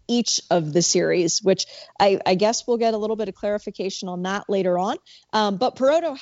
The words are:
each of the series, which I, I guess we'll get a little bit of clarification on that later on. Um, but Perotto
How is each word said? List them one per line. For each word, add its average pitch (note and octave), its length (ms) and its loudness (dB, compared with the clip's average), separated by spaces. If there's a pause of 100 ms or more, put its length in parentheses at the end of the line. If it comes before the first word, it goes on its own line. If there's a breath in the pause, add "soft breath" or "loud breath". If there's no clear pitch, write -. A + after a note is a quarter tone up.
each A#3+ 320 0 (100)
of D#3+ 220 2
the E3+ 100 4
series, E3+ 580 2
which - 260 2 (340 loud breath)
I, G3 260 4
I F#3+ 80 2
guess G#3 320 0
we'll A#3+ 100 0
get A3+ 160 0
a A3 40 -2
little G#3+ 180 -4
bit G#3+ 140 -4
of F#3+ 80 -12
clarification G3+ 720 -6
on F3+ 160 -6
that G3 260 -4
later F#3 260 2
on. G#3 200 -2 (360 loud breath)
Um, G#3 260 2
but B3+ 180 0
Perotto C#4+ 460 2